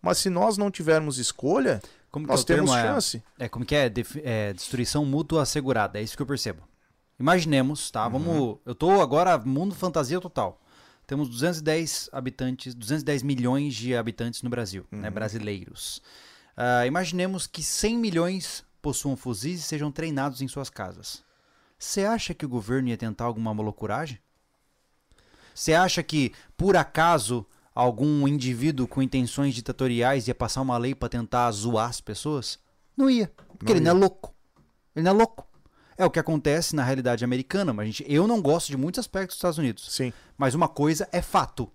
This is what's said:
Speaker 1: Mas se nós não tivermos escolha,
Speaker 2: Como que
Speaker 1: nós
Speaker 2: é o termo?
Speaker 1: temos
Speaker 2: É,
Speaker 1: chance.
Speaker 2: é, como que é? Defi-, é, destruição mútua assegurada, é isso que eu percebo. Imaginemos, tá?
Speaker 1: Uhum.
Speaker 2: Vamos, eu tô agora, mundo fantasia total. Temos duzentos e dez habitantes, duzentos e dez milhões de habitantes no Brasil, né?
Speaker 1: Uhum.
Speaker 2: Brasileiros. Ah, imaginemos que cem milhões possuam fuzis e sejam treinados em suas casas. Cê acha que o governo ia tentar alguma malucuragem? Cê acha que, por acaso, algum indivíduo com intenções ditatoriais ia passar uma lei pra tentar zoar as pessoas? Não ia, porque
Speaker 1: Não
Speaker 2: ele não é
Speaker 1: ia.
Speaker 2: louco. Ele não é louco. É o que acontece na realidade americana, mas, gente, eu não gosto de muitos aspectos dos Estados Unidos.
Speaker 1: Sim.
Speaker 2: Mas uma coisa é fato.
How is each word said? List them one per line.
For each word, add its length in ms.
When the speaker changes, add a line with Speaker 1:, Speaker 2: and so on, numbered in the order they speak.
Speaker 1:
Mas 180
se 100
nós 280
não 140
tivermos 460
escolha, 640
Speaker 2:
Como 140
que 60
Speaker 1:
nós 80
Speaker 2:
é 40
o 20
termo? 220
Speaker 1:
temos 120
Speaker 2:
É, 40
Speaker 1:
chance. 400
Speaker 2:
é, 100
como 160
que 100
é? 140
Defi-, 340
é, 300
destruição 520
mútua 380
assegurada, 560
é 40
isso 120
que 60
eu 60
percebo. 340
Imaginemos, 720
tá? 160
Speaker 1:
Uhum. 120
Speaker 2:
Vamos, 460
eu 100
tô 260
agora, 380
mundo 360
fantasia 460
total. 400
Temos 240
duzentos 300
e 40
dez 480
habitantes, 640
duzentos 260
e 40
dez 180
milhões 500
de 220
habitantes 480
no 60
Brasil, 420
né? 160
Speaker 1:
Uhum. 60
Speaker 2:
Brasileiros. 880
Ah, 300
imaginemos 600
que 160
cem 340
milhões 680
possuam 340
fuzis 440
e 40
sejam 280
treinados 500
em 60
suas 220
casas. 540
Cê 260
acha 280
que 120
o 40
governo 400
ia 80
tentar 280
alguma 280
malucuragem? 680
Cê 200
acha 300
que, 300
por 220
acaso, 680
algum 540
indivíduo 600
com 140
intenções 540
ditatoriais 720
ia 80
passar 260
uma 160
lei 160
pra 160
tentar 420
zoar 380
as 120
pessoas? 580
Não 140
ia, 220
porque 80
Speaker 1:
Não 120
Speaker 2:
ele 80
não 60
é 40
Speaker 1:
ia. 60
Speaker 2:
louco. 340
Ele 100
não 60
é 40
louco. 320
É 80
o 60
que 80
acontece 560
na 80
realidade 400
americana, 500
mas, 140
gente, 200
eu 200
não 120
gosto 280
de 100
muitos 220
aspectos 360
dos 40
Estados 180
Unidos. 340
Speaker 1:
Sim. 220
Speaker 2:
Mas 160
uma 140
coisa 440
é 120
fato. 520